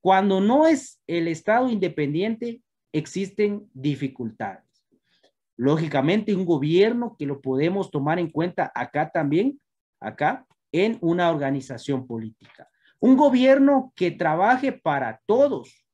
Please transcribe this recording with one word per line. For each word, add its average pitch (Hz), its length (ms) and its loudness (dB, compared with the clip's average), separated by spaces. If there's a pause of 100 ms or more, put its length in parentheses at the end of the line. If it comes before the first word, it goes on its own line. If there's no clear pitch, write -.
Cuando 190 400 2
no 254 260 4
es - 400 0
el 165 220 -2
Estado 220 420 0
independiente, 196 920 -4 (300)
existen 196 800 -4
dificultades. 127 920 -6 (920)
Lógicamente, 156 800 0
un 185 100 -2
gobierno 180 720 0
que 147 100 -8
lo 139 140 -8
podemos 160 520 -2
tomar 151 260 -2
en 170 100 -4
cuenta 175 460 -4
acá 143 340 -4
también, 170 520 -2 (400)
acá, 147 440 -4 (280)
en 208 280 0
una 170 300 0
organización 135 760 -4
política. 113 600 -14 (300)
Un 262 180 6
gobierno 269 760 4
que 175 160 -2
trabaje 208 640 0
para 131 540 -4
todos 233 680 0